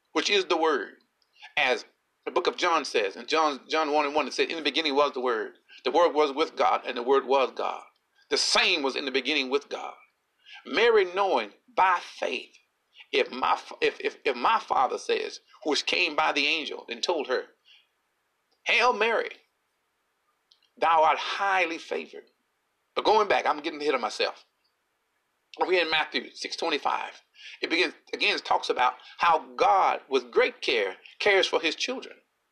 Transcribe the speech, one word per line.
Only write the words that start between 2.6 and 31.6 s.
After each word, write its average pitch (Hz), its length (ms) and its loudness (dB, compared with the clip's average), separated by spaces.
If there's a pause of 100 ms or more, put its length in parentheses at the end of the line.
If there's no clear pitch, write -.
says, 101 320 -2
in 120 100 -14
John, 151 320 0 (100)
John 151 220 0
one 147 140 2
and 143 100 -4
one, 143 100 2
it 123 80 -6
said, 135 160 0
"In 151 60 -6
the 160 80 -8
beginning 147 320 -2
was 143 160 4
the 131 80 -6
word. 113 320 -2 (320)
The - 80 0
word 160 220 4
was 147 180 2
with 143 240 -2
God, 120 320 0
and 123 80 -6
the 123 80 -6
word 131 240 2
was 127 260 2
God. - 300 -6 (460)
The - 80 0
same 196 460 0
was 131 120 -2
in - 80 -4
the 135 80 -6
beginning 131 380 -2
with 139 180 -2
God." - 260 -10 (720)
Mary 208 480 4
knowing 165 360 0 (260)
by 180 260 4
faith, - 520 -8 (580)
if 135 180 2
my 127 240 -2
f-, - 280 -6
if, 151 180 0
if, - 240 -4
if 135 120 0
my 190 240 0
father 123 380 0
says, 98 440 -4 (240)
which 147 200 -2
came 165 300 -2
by 156 160 2
the 147 160 0
angel 151 420 -6
and 117 140 -8
told 156 240 -2
her, 123 160 -2 (1200)
"Hail 233 300 4
Mary, 214 360 0 (1500)
thou 156 240 4
art 147 140 4
highly 185 600 -2
favored." - 460 -10 (720)
But - 80 -2
going 208 240 4
back, 143 180 0
I'm 147 140 0
getting 147 220 -8
ahead 147 120 2
of 127 80 -2
myself. 104 440 -4 (1160)
Over 156 100 0
here 180 120 2
in 160 80 -4
Matthew 147 420 -4
six - 220 -10
twenty-five, - 640 -4 (400)
it - 80 -4
begins, 165 240 0 (180)
again, 165 240 -2
it 143 80 -6
talks - 260 -2
about 127 240 2 (260)
how 160 260 4 (100)
God, 170 440 4 (100)
with 123 220 0
great 247 300 2
care, 104 340 0 (240)
cares 196 260 4
for 156 160 0